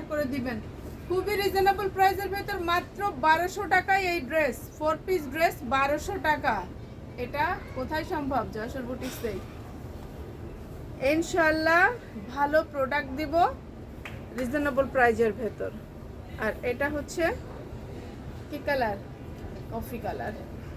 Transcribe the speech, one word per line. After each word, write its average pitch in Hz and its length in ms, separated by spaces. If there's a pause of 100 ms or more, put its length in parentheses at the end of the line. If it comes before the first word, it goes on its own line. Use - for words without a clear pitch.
করে 302 160
দিবেন। 247 340 (480)
খুবই 370 280
রিজনেবল 392 540
প্রাইসের 381 400
ভেতর 392 300
মাত্র 349 520
বারোশো 330 560
টাকায় 381 340
এই 349 200
ড্রেস, 277 360 (220)
ফোর 311 260
পিস 359 160 (100)
ড্রেস 330 320
বারোশো 277 500 (100)
টাকা। 277 420 (520)
এটা 285 380 (200)
কোথায় 311 280
সম্ভব? 277 500
যশোর 233 280
বুটিক্সেই। 240 580 (1700)
ইনশাআল্লাহ 330 800 (380)
ভালো 294 420
প্রোডাক্ট 277 380
দিব 311 380 (920)
রিজনেবল 269 520
প্রাইসের 233 420
ভেতর। 202 380 (680)
আর 220 120 (100)
এটা 247 260
হচ্ছে 294 420 (1160)
কি 294 160
কালার? 240 320 (760)
কফি 226 260
কালার, 214 340 (460)